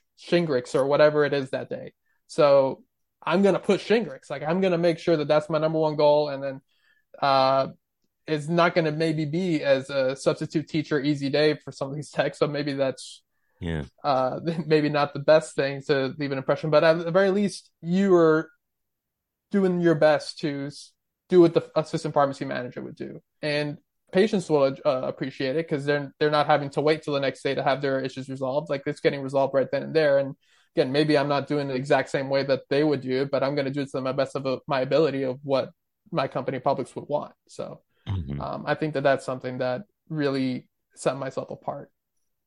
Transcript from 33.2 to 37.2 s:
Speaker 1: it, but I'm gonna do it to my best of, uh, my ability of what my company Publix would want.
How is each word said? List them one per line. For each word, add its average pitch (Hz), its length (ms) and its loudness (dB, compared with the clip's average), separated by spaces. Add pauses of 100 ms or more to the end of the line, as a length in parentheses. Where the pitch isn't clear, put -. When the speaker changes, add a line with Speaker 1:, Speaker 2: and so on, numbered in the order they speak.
Speaker 1:
it, 139 80 -6
but 135 120 0
I'm 139 120 -2
gonna 135 160 -2
do 143 100 -6
it 135 100 -8
to 135 100 -4
my 131 100 -4
best 131 240 -4
of, 135 100 -6
uh, 127 220 -4
my 135 140 -2
ability 135 420 0
of 131 200 -6
what 135 280 -2 (400)
my 139 160 -2
company 131 320 -6
Publix 135 360 -4
would - 120 -12
want. - 260 -6 (140)